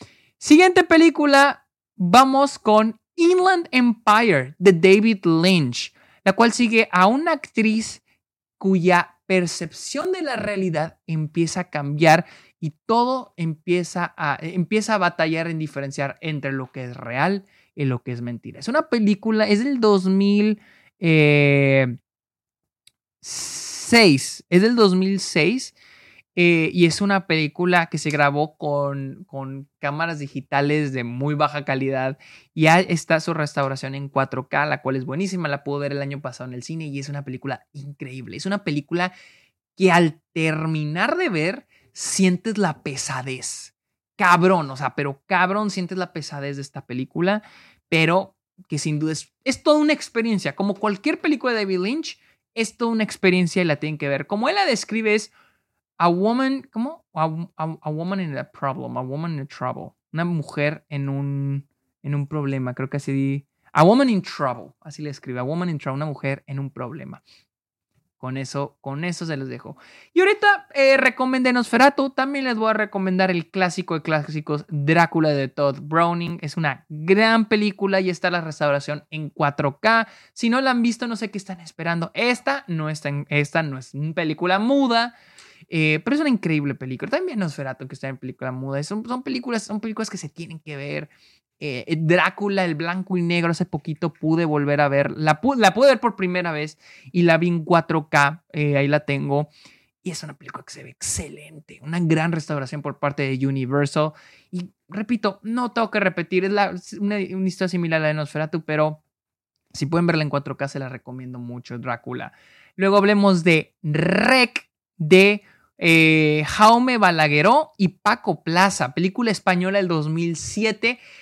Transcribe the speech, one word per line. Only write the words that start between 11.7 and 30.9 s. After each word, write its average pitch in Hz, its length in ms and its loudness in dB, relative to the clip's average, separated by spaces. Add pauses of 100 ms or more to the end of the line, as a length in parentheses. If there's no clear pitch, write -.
cambiar 151 560 4 (340)
y 151 240 -8
todo 240 540 -2
empieza 175 800 -4
a, 147 220 -2
empieza 196 540 -2
a 208 40 2
batallar 165 500 -2
en 165 100 -6
diferenciar 139 600 -8
entre 147 320 -6
lo 131 200 -6
que 131 120 -10
es 123 120 -12
real 143 500 -2 (280)
y 147 120 -4
lo 127 160 -2
que 127 100 -8
es 120 80 -8
mentira. 120 400 -12
Es - 80 -10
una 311 200 0
película, 214 600 2
es 208 160 2
del 277 160 -2
dos 208 260 4
mil, 202 540 4 (380)
eh, 143 1000 4 (1200)
seis, - 1300 0
es 180 140 6
del 233 140 4
dos 202 180 4
mil 190 260 0
seis, 185 540 -2 (640)
eh, 170 360 4
y 170 140 4
es 160 140 0
una 196 280 0
película 165 580 2
que 160 120 -6
se 151 120 -4
grabó 147 460 0
con, 139 680 -6
con 135 440 -14 (100)
cámaras 151 400 -4
digitales 143 760 -2